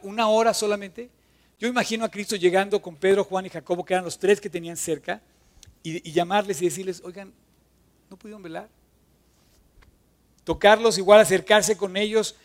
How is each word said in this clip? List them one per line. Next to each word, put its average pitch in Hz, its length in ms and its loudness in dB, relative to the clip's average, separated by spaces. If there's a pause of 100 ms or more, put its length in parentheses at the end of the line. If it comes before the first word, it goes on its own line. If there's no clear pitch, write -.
una 214 240 -4
hora 220 260 2
solamente? 208 560 -6 (480)
Yo 226 120 -4
imagino 226 340 -2
a 220 80 -6
Cristo 208 240 -8
llegando 190 460 0
con 170 160 -16
Pedro, 190 260 2
Juan 185 220 -6
y 175 40 -14
Jacobo, 170 360 -6
que 185 80 -4
eran 185 100 -2
los 170 160 -10
tres 196 220 2
que 202 80 -12
tenían 170 260 -12
cerca, 170 460 -8 (640)
y, 165 240 -10
y 165 40 -14
llamarles 175 500 0
y 180 40 0
decirles, 175 400 -6
oigan, 190 280 -18 (760)
¿no 190 80 -20
pudieron 208 260 -18
velar? 175 240 -14 (1800)
Tocarlos, 208 540 4
igual 202 240 8
acercarse 190 560 2
con 185 180 -8
ellos, 214 500 -2